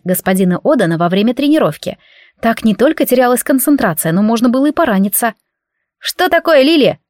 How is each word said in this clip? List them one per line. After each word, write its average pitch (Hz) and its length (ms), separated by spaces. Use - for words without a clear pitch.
господина 185 580
Одана 202 340
во 170 120
время 208 240
тренировки. 285 640
Так - 240
не 220 100
только 285 320
терялась 247 380
концентрация, 254 720
но 190 80
можно 226 260
было 262 200
и 302 40
пораниться. 226 640
«Что - 320
такое, 330 320
Лили?» 277 380